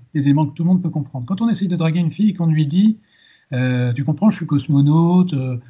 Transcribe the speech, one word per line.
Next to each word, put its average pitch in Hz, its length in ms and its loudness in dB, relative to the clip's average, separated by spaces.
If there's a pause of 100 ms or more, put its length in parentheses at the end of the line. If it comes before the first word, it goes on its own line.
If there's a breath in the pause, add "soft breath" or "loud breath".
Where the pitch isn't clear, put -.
(140)
des 143 120 -2
éléments 143 200 2
que 143 80 -8
tout 170 100 -6
le 170 60 0
monde 180 140 2
peut 165 60 -4
comprendre. 135 360 -8
Quand 196 160 -6
on 233 80 0
essaye 196 180 -2
de 175 80 -2
draguer 160 240 0
une 165 120 -2
fille 214 180 0
et 185 40 -2
qu'on 165 180 0
lui 151 160 0
dit, 202 320 2 (540 soft breath)
euh, « 127 420 -2
Tu 139 80 -6
comprends, 156 260 2
je - 80 0
suis 165 80 -8
cosmonaute, 156 880 2
euh, 127 240 -4 (120 soft breath)